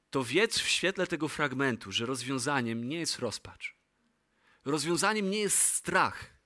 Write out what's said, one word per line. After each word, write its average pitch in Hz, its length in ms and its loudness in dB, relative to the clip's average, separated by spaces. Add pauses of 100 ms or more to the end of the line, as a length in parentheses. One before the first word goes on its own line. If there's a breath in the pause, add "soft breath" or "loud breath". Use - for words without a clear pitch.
(100)
to 135 140 0
wiedz 180 340 2
w - 100 0
świetle 185 380 0
tego 151 220 -2
fragmentu, 127 640 0
że 117 140 -2
rozwiązaniem 123 840 -2
nie 160 100 -4
jest - 200 -4
rozpacz. - 560 -8 (880 soft breath)
Rozwiązaniem 175 640 2
nie 214 80 0
jest 202 200 2
strach. - 760 2 (120)